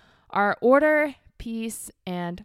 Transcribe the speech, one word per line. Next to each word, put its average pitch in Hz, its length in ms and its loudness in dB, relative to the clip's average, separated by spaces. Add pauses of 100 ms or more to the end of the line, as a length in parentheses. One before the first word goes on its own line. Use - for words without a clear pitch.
(300)
are 202 300 0
order, 294 560 4 (220)
peace, 226 520 -10 (160)
and 180 380 -8